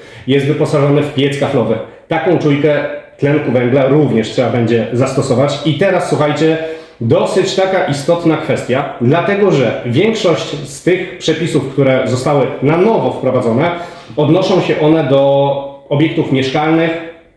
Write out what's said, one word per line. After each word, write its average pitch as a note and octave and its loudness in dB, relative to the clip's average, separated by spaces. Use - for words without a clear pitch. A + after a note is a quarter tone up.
jest C3+ 2
wyposażone C#3+ 2
w - -4
piec C#3 0
kaflowy, B2+ 0
taką D#3+ 0
czujkę C#3+ 2
tlenku C#3+ 0
węgla B2+ 2
również B2+ 2
trzeba A#2+ 0
będzie A#2 0
zastosować. C3 0
I D#3 2
teraz D3 0
słuchajcie, D3 0
dosyć F3 0
taka F#3+ 0
istotna D#3+ 0
kwestia, - -4
dlatego F3 2
że C3 0
większość E3 0
z - -16
tych F#3 -2
przepisów, D#3 -2
które C3 2
zostały C3 0
na D3+ 2
nowo F3+ 2
wprowadzone, B2+ 0
odnoszą E3+ 2
się D3+ -2
one D#3 2
do C#3 0
obiektów D3+ 0
mieszkalnych D#3 -2